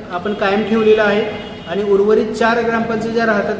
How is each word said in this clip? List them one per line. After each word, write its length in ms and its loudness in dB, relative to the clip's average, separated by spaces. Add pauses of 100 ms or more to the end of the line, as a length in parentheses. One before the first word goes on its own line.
(120)
आपण 220 -4
कायम 360 0
ठेवलेलं 340 4
आहे 180 2 (460)
आणि 160 -2
उर्वरित 500 2
चार 320 0
ग्रामपंचायती 480 -2
ज्या 120 0
राहतात, 340 0